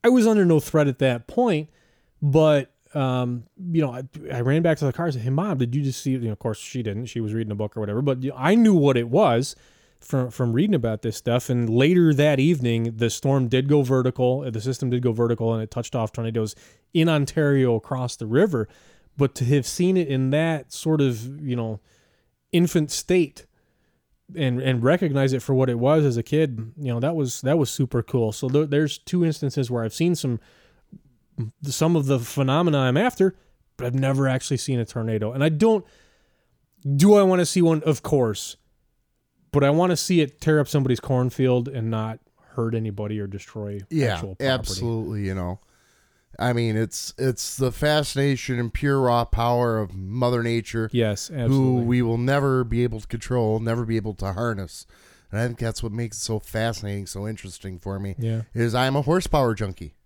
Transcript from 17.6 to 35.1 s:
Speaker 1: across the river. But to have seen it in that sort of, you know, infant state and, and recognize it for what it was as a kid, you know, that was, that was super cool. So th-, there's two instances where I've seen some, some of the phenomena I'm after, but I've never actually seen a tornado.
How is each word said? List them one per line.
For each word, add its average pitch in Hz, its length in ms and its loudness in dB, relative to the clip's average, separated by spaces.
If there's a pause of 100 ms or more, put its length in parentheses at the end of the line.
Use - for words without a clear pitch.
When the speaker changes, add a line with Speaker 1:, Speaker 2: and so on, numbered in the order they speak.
Speaker 1:
across 127 420 -4
the 113 100 -10
river. 131 420 2 (480)
But 139 200 2
to 131 100 0
have 135 200 2
seen 185 300 0
it 175 100 0
in 131 240 0
that 156 420 -2
sort 156 280 0
of, 131 440 -2
you 123 120 -2
know, 110 240 -6 (720)
infant 170 400 2
state - 520 -2 (920)
and, 131 260 0
and 127 220 0
recognize 139 480 2
it 131 100 -2
for 139 120 -2
what 131 140 2
it 120 100 -2
was 147 260 4
as 127 120 2
a 117 60 -2
kid, 123 560 -2
you 135 160 -6
know, 117 60 -2
that 160 160 -2
was, 139 240 -4
that 143 180 2
was 139 100 2
super 127 340 -2
cool. 113 280 -2
So 131 180 -6
th-, 147 220 0
there's 143 260 0
two 175 280 -2
instances 143 480 -2
where 120 100 -2
I've 113 120 -4
seen 175 200 2
some, 127 240 -4 (1200)
some 160 340 0
of 143 100 0
the 135 140 2
phenomena 143 580 0
I'm 131 180 2
after, 190 380 2 (420)
but 123 100 -8
I've 123 80 -4
never 135 340 0
actually 131 300 -2
seen 127 200 -2
a 117 60 -2
tornado. 110 480 -4